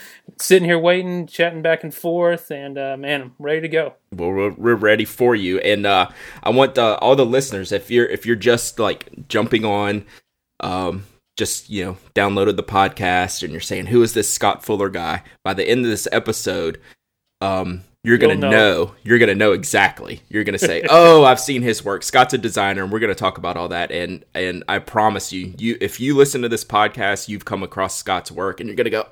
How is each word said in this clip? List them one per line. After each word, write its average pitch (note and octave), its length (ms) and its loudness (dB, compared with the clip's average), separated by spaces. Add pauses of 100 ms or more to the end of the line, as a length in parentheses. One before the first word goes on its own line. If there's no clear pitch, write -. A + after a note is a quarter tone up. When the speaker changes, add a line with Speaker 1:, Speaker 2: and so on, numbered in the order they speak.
(420)
Speaker 1:
sitting F#3 260 4
here E3+ 120 2
waiting, F3+ 480 0
chatting E3 340 -4
back E3 220 0
and D#3 100 -12
forth, E3+ 560 -2
and, C#3 260 -12
uh, C3+ 220 -6
man, C#3 240 -4
I'm B2+ 160 -18
ready D3+ 240 -4
to E3 60 -6
go. D3+ 260 -2 (180)
Speaker 2:
Well, F2 200 -4
we're, G2 220 0
we're A#2 220 0
ready G#2+ 300 2
for B2 300 2
you, F#2+ 240 -2
and, G#2 260 0
uh, F#2+ 240 4 (320)
I - 80 -2
want, C3 300 4
uh, A2+ 220 4
all B2+ 140 6
the C#3 100 6
listeners, A2+ 460 -2
if G2+ 200 -4
you're, A#2+ 160 4
if - 180 -6
you're A#2 100 0
just, A#2 440 0
like, - 480 -4
jumping A2 360 0
on, G#2 420 -2 (540)
um, F#2 460 -6 (320)
just, - 320 -6
you F#2+ 160 -6
know, F#2 120 -10 (180)
downloaded G2+ 400 2
the F#2+ 80 -4
podcast, F#2+ 800 -2
and D#2 80 -8
you're D#2+ 100 -10
saying, F#2+ 240 -8
"Who A#2+ 160 4
is A2+ 140 0
this G#2+ 120 0
Scott - 380 -2
Fuller G2+ 240 -2
guy?" E2+ 320 -6 (220)
By F#2+ 100 -4
the F#2+ 160 -2
end B2 160 0
of A#2 60 0
this G#2 200 -4
episode, F2+ 680 -4 (640)
um, F#2 420 -4 (200)
you're A#2 140 2
gonna A2+ 160 4
Speaker 1:
You'll - 80 -4
know. - 100 0
Speaker 2:
know. G2 400 4 (120)
You're A#2 160 4
gonna G#2+ 160 4
know G#2 160 4
exactly. - 800 -2
You're G#2+ 160 -4
gonna G2 120 -2
say, E2+ 280 -2
Speaker 1:
<laughs> C#3 40 0
Speaker 2:
"Oh, D#3+ 360 10
I've B2+ 140 6
seen C3 220 -4
his A#2+ 220 -2
work." G2 200 -4
Scott's B2+ 300 2
a C3 40 2
designer, G2 460 -2
and F#2+ 80 -6
we're A2 80 -2
gonna G#2+ 160 0
talk F#2+ 220 -2
about F2 200 -6
all F2 100 -6
that. F2 240 -6
And, F2 320 -6 (100)
and F2+ 360 -6
I G2 100 -2
promise G#2+ 540 0
you, F#2 240 -10
you, A2+ 240 -4
if G2+ 180 -4
you C#3 160 0
listen C#3 280 4
to A#2 60 -2
this A2+ 140 -4
podcast, G#2 640 -2
you've G#2+ 180 -10
come F#2+ 180 -6
across F#2 340 -6
Scott's F#2 340 -6
work, F#2 280 -6
and A#2+ 100 -10
you're G#2 80 -12
gonna A#2 120 0
go, G#2+ 220 -4